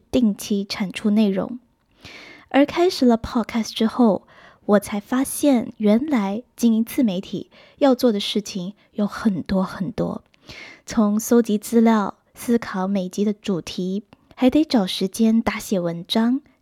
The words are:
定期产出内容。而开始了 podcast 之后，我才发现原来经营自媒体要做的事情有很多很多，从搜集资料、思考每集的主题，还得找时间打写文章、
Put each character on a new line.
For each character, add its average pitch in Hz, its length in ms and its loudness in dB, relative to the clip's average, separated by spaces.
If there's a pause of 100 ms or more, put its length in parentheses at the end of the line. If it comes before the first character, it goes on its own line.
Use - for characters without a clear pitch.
定 233 240 2
期 196 300 -4
产 202 260 -6
出 - 200 -2
内 208 200 4
容。 196 300 -4 (880)
而 277 160 4
开 349 240 2
始 320 160 0
了 233 120 6
podcast - 560 -4
之 220 120 0
后， 226 400 2 (400)
我 208 140 4
才 202 180 -8
发 254 280 -2
现 - 500 0
原 220 300 2
来 220 380 -2 (120)
经 233 200 2
营 226 100 2
自 - 180 -2
媒 190 160 0
体 - 300 -10 (300)
要 277 140 4
做 247 200 2
的 202 80 -2
事 - 200 -4
情 190 340 -8 (180)
有 208 120 -2
很 196 360 -2
多 190 200 -2
很 - 300 -6
多， - 320 -6 (600)
从 214 340 0
搜 233 220 2
集 208 160 0
资 226 240 0
料、 226 340 2 (180)
思 - 240 -2
考 190 300 -4
每 190 220 -2
集 196 160 -2
的 208 80 0
主 196 260 -4
题， 185 440 -6 (320)
还 254 140 4
得 294 140 4
找 233 240 0
时 190 220 -4
间 226 320 2
打 - 180 -2
写 202 220 -4
文 170 260 -6
章、 240 320 0 (220)